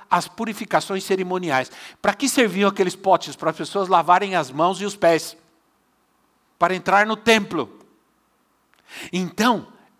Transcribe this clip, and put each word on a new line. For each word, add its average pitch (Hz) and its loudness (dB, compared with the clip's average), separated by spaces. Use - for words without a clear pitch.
as 180 0
purificações 202 -4
cerimoniais. 180 -2
Pra 202 2
que 277 -2
serviam 202 2
aqueles 190 -2
potes? 170 0
Para 160 -2
as 160 -4
pessoas 180 -4
lavarem 185 2
as 139 -2
mãos 170 0
e 208 -6
os 196 -8
pés, 165 2
para 175 0
entrar 196 2
no 220 -2
templo. 208 0
Então, 185 -2